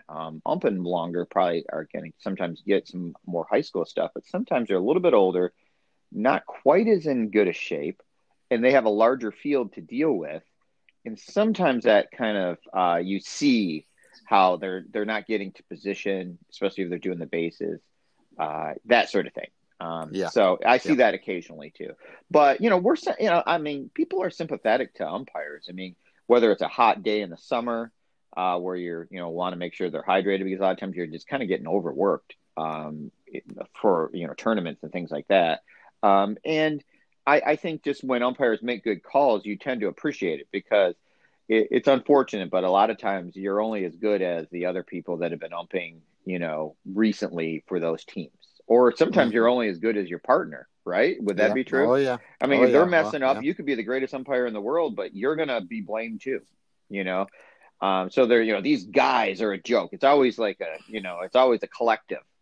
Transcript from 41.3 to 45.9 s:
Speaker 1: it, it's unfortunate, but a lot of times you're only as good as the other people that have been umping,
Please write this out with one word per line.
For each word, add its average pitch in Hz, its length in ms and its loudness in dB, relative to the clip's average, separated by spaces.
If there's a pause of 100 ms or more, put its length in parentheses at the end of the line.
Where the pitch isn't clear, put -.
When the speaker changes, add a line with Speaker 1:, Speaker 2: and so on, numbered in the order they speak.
Speaker 1:
it, 110 220 4
it's 123 180 2
unfortunate, 127 640 2
but 92 140 0
a 92 60 2
lot 101 200 4
of 101 80 -8
times 95 380 -6
you're 98 240 -2
only 107 240 -4
as 85 120 -8
good 104 260 0
as 85 280 -4
the 90 160 -4
other 90 160 -4
people 87 360 -8
that 85 120 -2
have 85 100 -8
been 85 120 -12
umping, 85 460 -8 (260)